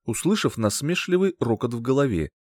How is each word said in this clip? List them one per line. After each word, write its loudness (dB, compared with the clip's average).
услышав 0
насмешливый 0
рокот 0
в -6
голове. 0